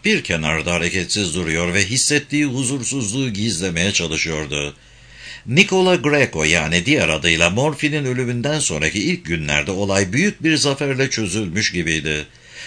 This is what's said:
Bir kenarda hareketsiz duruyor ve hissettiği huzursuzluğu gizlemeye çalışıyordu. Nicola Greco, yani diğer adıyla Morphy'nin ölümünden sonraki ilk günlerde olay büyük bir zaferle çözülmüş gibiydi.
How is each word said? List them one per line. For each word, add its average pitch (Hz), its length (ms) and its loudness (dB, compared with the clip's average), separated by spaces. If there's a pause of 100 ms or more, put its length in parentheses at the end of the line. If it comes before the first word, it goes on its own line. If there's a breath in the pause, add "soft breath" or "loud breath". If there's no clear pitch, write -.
Bir 202 180 2
kenarda 80 500 -2
hareketsiz 87 600 -2
duruyor 87 400 0
ve 101 100 2
hissettiği 143 600 0
huzursuzluğu 127 880 -2
gizlemeye 92 600 0
çalışıyordu. 76 840 -4 (720 loud breath)
Nicola 185 480 4
Greco, 135 500 2
yani 82 420 2
diğer 123 220 4
adıyla 82 420 2
Morphy'nin 147 540 0
ölümünden 127 540 -2
sonraki 78 400 0
ilk 165 260 0
günlerde 73 460 -2
olay 98 420 0
büyük 180 300 0
bir 156 140 2
zaferle 139 540 0
çözülmüş 92 640 -2
gibiydi. 78 540 -2 (400 loud breath)